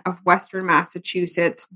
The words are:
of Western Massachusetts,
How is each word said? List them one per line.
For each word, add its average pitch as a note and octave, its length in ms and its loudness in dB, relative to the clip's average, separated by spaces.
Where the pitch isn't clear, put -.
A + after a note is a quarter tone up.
of F3+ 180 -6
Western F#3 420 0
Massachusetts, E3+ 1080 0